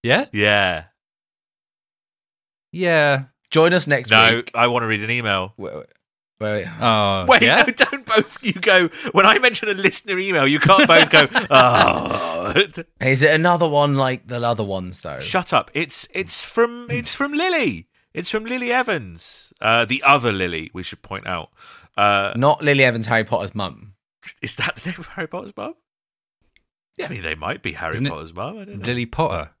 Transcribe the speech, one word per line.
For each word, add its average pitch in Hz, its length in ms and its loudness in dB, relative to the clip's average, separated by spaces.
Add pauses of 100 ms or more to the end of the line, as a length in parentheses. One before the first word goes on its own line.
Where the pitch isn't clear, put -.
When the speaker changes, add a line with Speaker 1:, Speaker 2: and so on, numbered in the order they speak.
Speaker 1:
Yeah? 170 280 0
Speaker 2:
Yeah. 101 520 2 (1900)
Speaker 1:
Yeah. 151 520 2 (260)
Speaker 3:
Join 165 240 4
us 156 140 0
next 123 220 0
Speaker 2:
No, 113 280 6
Speaker 3:
week. 120 160 -8
Speaker 2:
I 117 140 2
wanna 120 200 0
read 107 140 -2
an 107 100 -8
email. 104 460 -4
Speaker 3:
Wait, 87 160 -10
wait, 73 120 -14 (540)
wait. 104 280 -4 (140)
Speaker 1:
Oh, 104 460 2
Speaker 2:
Wait, 247 140 6
Speaker 1:
yeah? 226 240 4
Speaker 2:
no, 247 80 -2
don't 269 320 -2
both - 380 -2
you 196 100 -2
go, 185 360 2 (240)
when 196 120 4
I 220 140 6
mention 226 300 0
a 202 40 -2
listener 190 460 -2
email, 180 280 0
you 147 120 0
can't 190 280 6
both 165 220 6
go, 151 200 6
<laughs> 196 200 -2
"Oh." 107 1040 2 (480)
Speaker 3:
Is 131 220 0
it 151 100 6
another 170 340 2
one 143 280 2
like 131 320 -2
the 120 180 -6
other 117 180 0
ones, 92 380 -8
though? 69 180 -12
Speaker 2:
Shut 175 340 -4
up. - 200 0
It's, 151 400 -6
it's - 300 -6
from, 240 480 -4
it's 240 240 -6
from 285 180 -6
Lily. 294 540 -2 (260)
It's 175 180 -6
from 220 140 -6
Lily 247 260 -6
Evans. 170 920 -6
Uh, 113 240 2
the 127 180 -6
other 135 280 4
Lily, 87 420 -4
we 92 100 -10
should - 180 -14
point - 260 -12
out. 87 220 -8 (460)
Uh, 101 400 2
Speaker 3:
Not 139 280 0
Lily 143 200 4
Evans, 117 240 2
Harry 113 160 0
Potter's 98 320 -6
mum. 98 380 -10 (480)
Speaker 2:
Is - 160 -8
that - 180 -6
the - 140 -12
name 180 100 -12
of 170 100 -18
Harry 170 180 -10
Potter's 196 280 -14
mum? 254 200 -12 (1200)
Yeah, 381 80 -10
I - 40 -12
mean, 104 120 -10
they 78 140 -6
might 82 260 -10
be 80 120 -8
Harry 80 200 -8
Speaker 1:
Isn't 123 140 -4
it - 20 -4
Speaker 2:
Potter's 80 240 -12
mum, 131 240 -12
I 202 80 -18
don't 101 140 -16
know. 98 80 -12
Speaker 1:
Lily 123 180 -4
Potter? 101 560 -6